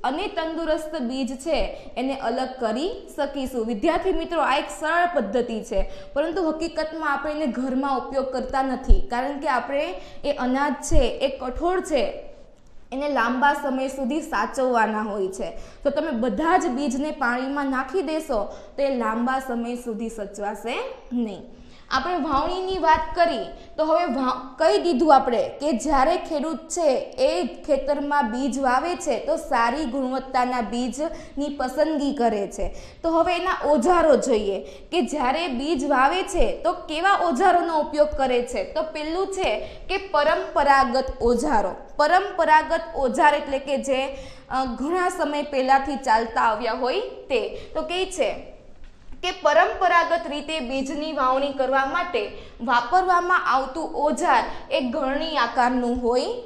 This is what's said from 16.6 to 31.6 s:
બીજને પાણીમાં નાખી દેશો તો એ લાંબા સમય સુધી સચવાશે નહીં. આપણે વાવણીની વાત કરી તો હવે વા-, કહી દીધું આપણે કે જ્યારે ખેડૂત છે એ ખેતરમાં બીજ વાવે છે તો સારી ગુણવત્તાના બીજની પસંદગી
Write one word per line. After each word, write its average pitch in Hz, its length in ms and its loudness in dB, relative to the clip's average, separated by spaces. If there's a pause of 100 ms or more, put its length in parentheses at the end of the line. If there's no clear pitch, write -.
બીજને 277 440 -2
પાણીમાં 262 540 -2
નાખી 269 360 -2
દેશો 285 420 -2 (340)
તો 269 60 -2
એ 269 120 0
લાંબા 233 440 0
સમય 233 360 -4
સુધી 226 340 -6
સચવાશે 214 680 -8 (360)
નહીં. 214 300 -4 (480)
આપણે 349 240 0
વાવણીની 349 600 -2
વાત 320 380 2
કરી 339 300 2 (320)
તો 311 80 2
હવે 330 200 4
વા-, 262 520 -2
કહી 359 200 6
દીધું 302 380 6
આપણે 247 280 4
કે - 280 -2
જ્યારે 285 460 2
ખેડૂત 311 400 -4
છે 302 420 0
એ 311 480 0 (160)
ખેતરમાં 285 680 0
બીજ 247 280 -2
વાવે 269 360 2
છે 233 300 -2
તો 311 120 0
સારી 262 480 0
ગુણવત્તાના 254 760 -2
બીજની 262 880 -4
પસંદગી 285 640 0